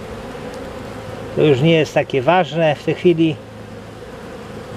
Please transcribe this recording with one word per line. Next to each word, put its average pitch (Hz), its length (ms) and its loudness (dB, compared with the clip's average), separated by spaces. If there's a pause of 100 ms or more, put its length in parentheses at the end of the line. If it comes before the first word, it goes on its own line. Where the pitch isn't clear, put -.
(1400)
To 147 60 2
już 139 200 6
nie 165 100 6
jest 160 220 4
takie 135 280 2
ważne 156 540 4
w - 80 -8
tej 160 120 0
chwili. 165 400 4 (1400)